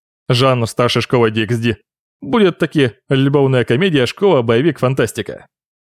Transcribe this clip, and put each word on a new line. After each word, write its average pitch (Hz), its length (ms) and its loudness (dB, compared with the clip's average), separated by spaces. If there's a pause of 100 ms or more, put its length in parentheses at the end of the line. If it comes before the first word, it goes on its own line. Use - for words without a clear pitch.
(280)
Жанр 127 400 0
старшей 123 320 -2
школы 117 300 0
D 110 140 -2
X 113 120 -2
D 113 200 -2 (440)
будет 202 380 0
таки 143 340 0 (160)
любовная 135 560 2
комедия, 143 400 0
школа, 160 380 0
боевик, 120 360 0
фантастика. 127 680 -4 (360)